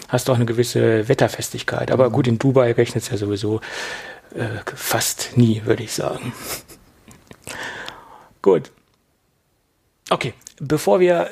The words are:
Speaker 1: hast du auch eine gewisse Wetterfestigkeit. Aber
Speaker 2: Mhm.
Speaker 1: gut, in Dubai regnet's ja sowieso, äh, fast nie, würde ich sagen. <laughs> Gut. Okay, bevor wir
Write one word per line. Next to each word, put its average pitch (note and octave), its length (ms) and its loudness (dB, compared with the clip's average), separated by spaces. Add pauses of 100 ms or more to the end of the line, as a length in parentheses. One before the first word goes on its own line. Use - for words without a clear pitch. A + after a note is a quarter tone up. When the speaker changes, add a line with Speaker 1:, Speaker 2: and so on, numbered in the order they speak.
Speaker 1:
hast B2 200 -2
du C3+ 40 4
auch B2+ 40 4
eine A#2 100 2
gewisse A2+ 640 2
Wetterfestigkeit. B2 840 -2
Aber B2+ 200 4
Speaker 2:
Mhm. A2 40 -2
Speaker 1:
gut, B2 140 2
in A#2 100 4
Dubai B2 360 4
regnet's A#2 360 0
ja A2+ 80 -2
sowieso, G#2 440 -2 (720)
äh, A#2 100 -4 (300)
fast - 600 -4
nie, A2 280 4
würde A2+ 160 0
ich A2 120 -10
sagen. - 400 -4 (880)
<laughs> - 1200 -16
Gut. - 260 4 (1400)
Okay, C#3 240 0 (260)
bevor D#3 400 2
wir F3 320 4